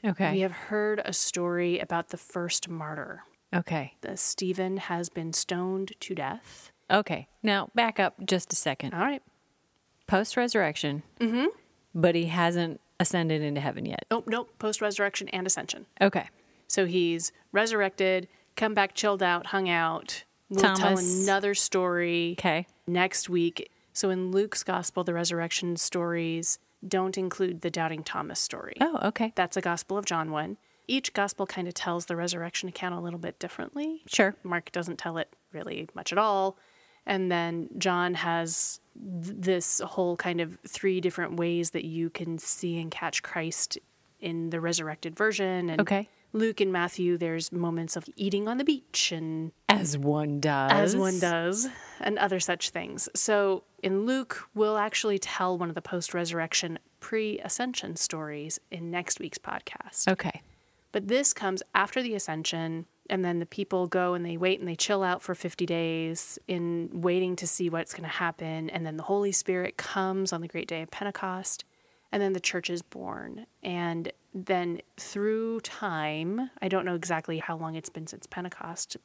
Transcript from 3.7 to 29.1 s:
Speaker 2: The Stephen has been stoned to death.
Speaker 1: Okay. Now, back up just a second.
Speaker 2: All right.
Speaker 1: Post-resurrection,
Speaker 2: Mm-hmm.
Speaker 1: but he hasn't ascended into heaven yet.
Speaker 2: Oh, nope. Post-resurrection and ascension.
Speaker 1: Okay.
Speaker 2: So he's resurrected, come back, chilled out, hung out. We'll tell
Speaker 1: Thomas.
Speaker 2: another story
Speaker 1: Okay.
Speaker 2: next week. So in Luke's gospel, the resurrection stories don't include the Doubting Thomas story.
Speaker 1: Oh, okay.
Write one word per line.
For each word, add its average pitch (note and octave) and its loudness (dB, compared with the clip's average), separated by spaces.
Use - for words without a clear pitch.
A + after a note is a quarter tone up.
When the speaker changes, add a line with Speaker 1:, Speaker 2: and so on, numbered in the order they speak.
Speaker 2:
The - -8
Stephen F#3 0
has F3 -4
been E3 -6
stoned F#3 -2
to - -6
death. - -8
Speaker 1:
Okay. G3 2
Now, G3+ 2
back A#3 2
up F#3+ 0
just F#3 0
a - 0
second. C#3 -2
Speaker 2:
All E3+ -4
right. C4+ 0
Speaker 1:
Post-resurrection, F#3+ 2
Speaker 2:
Mm-hmm. A#3 2
Speaker 1:
but E3+ 6
he E3+ 2
hasn't E3+ 2
ascended E3 4
into D3 0
heaven - -2
yet. - -4
Speaker 2:
Oh, A#3 0
nope. A#3 -2
Post-resurrection G3+ 0
and F#3 -2
ascension. - 2
Speaker 1:
Okay. G3 6
Speaker 2:
So G3 4
he's E3+ 2
resurrected, F#3+ 2
come A3 2
back, G3 4
chilled G3+ 2
out, F3 2
hung F#3+ 2
out. E3 0
We'll G3 4
tell G3 8
Speaker 1:
Thomas. F#3 4
Speaker 2:
another G3+ 4
story F3 2
Speaker 1:
Okay. F3 0
Speaker 2:
next F3+ 2
week. E3+ 0
So - 2
in F#3 0
Luke's G3+ 2
gospel, F#3 -2
the F3 0
resurrection E3+ 0
stories E3+ 0
don't F#3+ 0
include F3+ -2
the F3 0
Doubting D#3+ -2
Thomas - -6
story. - -4
Speaker 1:
Oh, D#4 2
okay. A3 -2